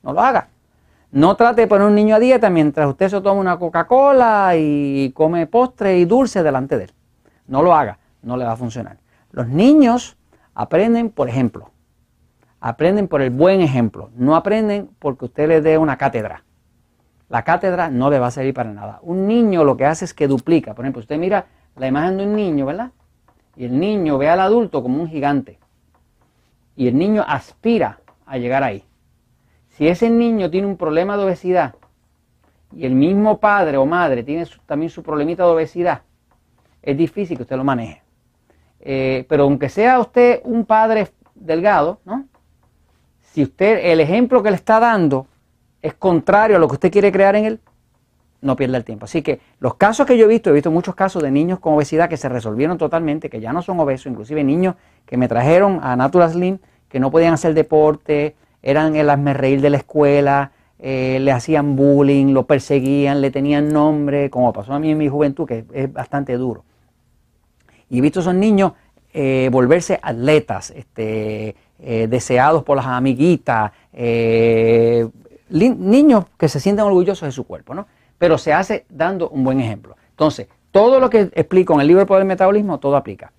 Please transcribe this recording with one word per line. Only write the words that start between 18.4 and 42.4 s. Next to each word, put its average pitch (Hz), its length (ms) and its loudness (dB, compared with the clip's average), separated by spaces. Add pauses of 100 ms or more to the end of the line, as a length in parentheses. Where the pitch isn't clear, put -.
para 117 200 -8
nada. 104 300 -16
Un 180 240 -4
niño 208 380 2
lo 135 120 2
que 131 100 -2
hace 165 180 -2
es - 80 -14
que 147 160 -2
duplica. 135 460 -2
Por 123 100 -14
ejemplo, 123 160 -8
usted 147 180 -10
mira 185 280 -2 (300)
la 131 120 -6
imagen 165 300 -2
de 196 60 -6
un 208 120 -2
niño, 156 300 -2
¿verdad? 208 240 -8 (680)
Y 123 80 -12
el 127 160 -2
niño 180 380 -2
ve 143 100 0
al 180 120 2
adulto 190 420 0
como 127 180 -4
un 170 80 -8
gigante. 143 500 -6 (1160)
Y 123 120 -2
el 123 100 0
niño 208 280 0
aspira 151 760 -4 (260)
a 135 100 -12
llegar 127 260 -2
ahí. 101 220 -6 (840)
Si 147 180 -2
ese 202 220 0
niño 226 400 0
tiene 190 160 -4
un 196 100 -6
problema 175 400 -4
de 202 80 -4
obesidad 180 500 -2 (960)
y - 140 -12
el 131 100 -2
mismo 202 460 2
padre 185 380 2
o 135 80 2
madre 156 360 -2
tiene 156 220 -8
su, - 220 -20
también 156 240 -6
su 165 120 -20
problemita 160 420 -4
de 175 40 4
obesidad, 165 540 -2 (800)
es 143 160 -4
difícil 165 400 -4
que 123 60 -12
usted 135 120 -8
lo 131 80 -6
maneje. 123 380 -6 (800)
Eh, 131 460 -4
pero 143 180 2
aunque 139 260 0
sea 247 300 2
usted 240 440 2
un 233 220 -2
padre 220 420 0 (260)
delgado, 170 680 0
¿no? 254 220 -10 (960)